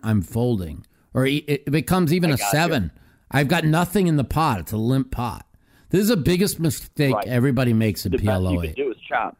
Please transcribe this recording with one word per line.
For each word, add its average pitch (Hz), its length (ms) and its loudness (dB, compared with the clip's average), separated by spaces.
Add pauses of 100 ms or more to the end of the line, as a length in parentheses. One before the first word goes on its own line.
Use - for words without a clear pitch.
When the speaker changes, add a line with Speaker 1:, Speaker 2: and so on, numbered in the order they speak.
Speaker 1:
I'm 107 180 2
folding. 101 640 -4 (280)
Or 127 120 2
i-, 143 220 0
if 143 260 -2
it 151 100 0
comes 180 300 2
even 175 180 2
Speaker 2:
I - 20 2
Speaker 1:
a 120 40 0
Speaker 2:
gotcha. 101 140 -2
Speaker 1:
seven, 147 400 0 (380)
I've 139 180 0
got 165 160 0
nothing 175 440 2
in 156 100 2
the 139 80 0
pot. 147 340 0
It's 85 140 -8
a 107 40 -2
limp 127 340 0
pot. - 340 -8 (440)
This 180 120 2
is 208 80 2
the 240 80 2
biggest 175 420 0
mistake 143 560 0
Speaker 2:
Right. 101 120 -2
Speaker 1:
everybody 123 460 2
makes 110 320 2
in 92 60 -2
Speaker 2:
The - 60 0
best - 80 -2
you 104 40 2
Speaker 1:
P 107 40 2
L 92 140 0
O 87 140 0
eight. 78 140 -6
Speaker 2:
can 143 100 -4
do 120 60 -4
is - 60 -10 (100)
chop. 113 320 -4